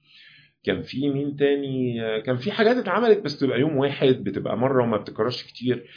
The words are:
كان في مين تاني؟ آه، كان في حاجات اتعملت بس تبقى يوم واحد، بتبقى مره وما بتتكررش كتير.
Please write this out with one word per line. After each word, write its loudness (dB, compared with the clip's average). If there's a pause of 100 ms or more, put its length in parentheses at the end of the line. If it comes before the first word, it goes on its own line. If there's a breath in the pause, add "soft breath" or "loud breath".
(640 soft breath)
كان -2
في -4
مين -4
تاني؟ 0
آه، -2
كان -2
في -4
حاجات 4
اتعملت 2
بس -4
تبقى 0
يوم 0
واحد، 2
بتبقى 0
مره 2
وما 0
بتتكررش -4
كتير. -4 (120)